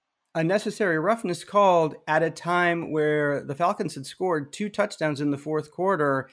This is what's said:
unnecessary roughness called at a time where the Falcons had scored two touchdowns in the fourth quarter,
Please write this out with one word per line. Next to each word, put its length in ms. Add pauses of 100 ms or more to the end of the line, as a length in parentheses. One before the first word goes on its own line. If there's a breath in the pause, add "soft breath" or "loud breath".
(360)
unnecessary 640
roughness 440
called 520 (120)
at 140
a 80
time 600
where 520
the 120
Falcons 400
had 100
scored 480
two 160
touchdowns 500
in 120
the 60
fourth 340
quarter, 600